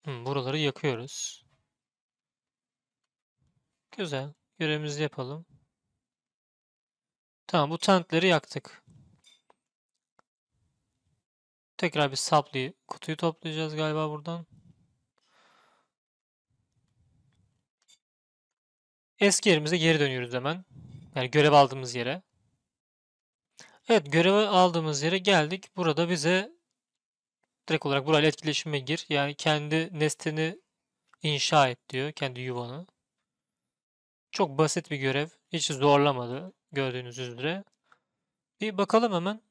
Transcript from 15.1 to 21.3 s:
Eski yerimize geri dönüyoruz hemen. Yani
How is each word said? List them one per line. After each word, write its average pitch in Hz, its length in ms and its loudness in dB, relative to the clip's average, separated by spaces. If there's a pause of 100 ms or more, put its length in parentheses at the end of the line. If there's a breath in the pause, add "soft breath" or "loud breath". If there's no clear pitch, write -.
Eski 202 300 4
yerimize 160 280 2
geri 160 220 4
dönüyoruz 127 340 0
hemen. 151 320 -4 (500)
Yani 127 160 -4